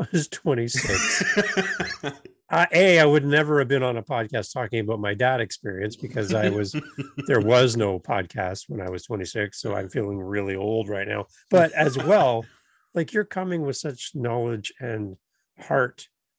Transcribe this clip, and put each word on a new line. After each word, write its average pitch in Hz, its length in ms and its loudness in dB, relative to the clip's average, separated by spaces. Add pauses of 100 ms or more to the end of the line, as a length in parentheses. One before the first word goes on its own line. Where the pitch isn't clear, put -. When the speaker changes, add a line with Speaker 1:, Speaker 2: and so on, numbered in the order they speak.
(140)
Speaker 1:
was 160 140 0
<laughs> - 40 -14
twenty-six, 117 920 -2 (140)
Speaker 2:
<laughs> - 680 -2
Speaker 1:
uh, - 680 -2
A, 175 280 8
I 156 60 8
would 147 200 6
never 147 340 4
have 135 80 2
been 131 160 2
on 123 140 0
a 110 60 -6
podcast 117 500 -4
talking 120 260 -4
about 107 200 -2
my 104 140 -2
dad 123 280 2
experience 101 560 -6
because 110 360 -4
I 107 160 2
was, 101 240 -4 (280)
Speaker 2:
<laughs> - 260 -12
Speaker 1:
there 123 140 4
was 120 340 6
no 101 240 0
podcast 95 680 -6
when 104 120 -8
I 90 80 -8
was 92 140 -8
twenty-six. 104 580 -6
So 104 140 -6
I'm 98 140 -6
feeling 101 300 -4
really 98 360 -4
old 107 340 -2
right 101 180 -6
now. 104 180 -4 (240)
But 170 240 4
as 147 240 2
well, 135 480 4 (240)
Speaker 2:
<laughs> - 240 -20
Speaker 1:
like, 165 200 -4
you're 214 120 0
coming 185 380 -4
with 139 140 -4
such 135 380 -10
knowledge 120 640 -4
and 107 380 -8 (420)
heart 131 480 -2 (320)